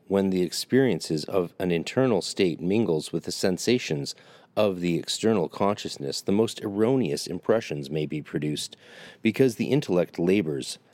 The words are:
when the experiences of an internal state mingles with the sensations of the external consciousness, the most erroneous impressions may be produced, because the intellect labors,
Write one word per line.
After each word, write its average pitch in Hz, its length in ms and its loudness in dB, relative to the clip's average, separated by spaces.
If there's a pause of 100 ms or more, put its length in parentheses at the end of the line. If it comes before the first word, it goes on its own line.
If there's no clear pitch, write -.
when 98 220 4
the 92 140 2
experiences 87 800 0
of 87 340 -2
an 90 140 0
internal 98 500 2
state - 400 0
mingles 90 500 0
with 82 120 -4
the 90 80 -8
sensations 110 800 -2 (420)
of 98 260 2
the 87 180 2
external 104 500 0
consciousness, 98 720 -4
the - 100 -2
most 110 320 0
erroneous 107 640 0
impressions 87 640 -2
may 78 160 -2
be 73 160 -6
produced, 76 560 -4 (460)
because 117 320 2
the 98 160 -2
intellect 92 480 0
labors, 82 580 0 (160)